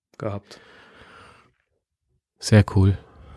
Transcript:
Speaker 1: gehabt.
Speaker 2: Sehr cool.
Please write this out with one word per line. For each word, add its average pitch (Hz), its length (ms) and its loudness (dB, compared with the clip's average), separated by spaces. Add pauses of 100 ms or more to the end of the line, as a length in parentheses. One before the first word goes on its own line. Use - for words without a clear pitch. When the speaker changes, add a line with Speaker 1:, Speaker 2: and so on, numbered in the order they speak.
(180)
Speaker 1:
gehabt. - 420 -14 (1800)
Speaker 2:
Sehr 107 260 2 (120)
cool. 95 220 2 (380)